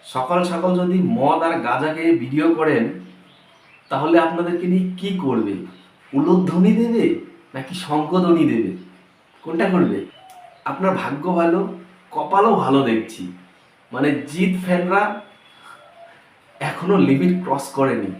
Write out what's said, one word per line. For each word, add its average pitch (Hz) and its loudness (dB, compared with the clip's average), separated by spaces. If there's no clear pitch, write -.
সকাল 175 -2
সকাল 180 0
যদি 180 0
মদ 233 2
আর 165 -2
গাঁজা 135 -2
খেয়ে 165 2
ভিডিও 147 2
করেন, 151 2
তাহলে 156 2
আপনাদেরকে 170 -2
নিয়ে 185 2
কী 190 -6
করবে? 110 -2
উলুধ্বনি 180 4
দেবে 226 2
নাকি 135 -12
শঙ্খধ্বনি 160 2
দেবে? 113 0
কোনটা 170 -2
করবে? - 2
আপনার 180 -2
ভাগ্য 147 -4
ভালো, 170 0
কপালও 202 2
ভালো 135 2
দেখছি। 110 -4
মানে 139 0
জিৎ 170 -2
ফ্যানরা 180 0
এখনো 170 -2
লিমিট 139 2
ক্রস 139 -4
করেনি 120 0